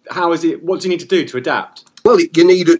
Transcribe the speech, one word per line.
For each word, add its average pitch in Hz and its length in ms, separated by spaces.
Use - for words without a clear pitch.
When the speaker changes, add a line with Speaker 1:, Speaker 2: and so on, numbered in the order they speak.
Speaker 1:
how 175 220
is 160 120
it? 160 180
What 170 180
do - 60
you 185 40
need 170 100
to - 60
do 180 180
to - 120
adapt? 127 480
Speaker 2:
Well, 214 160
you 170 260
need 180 220
a, 170 120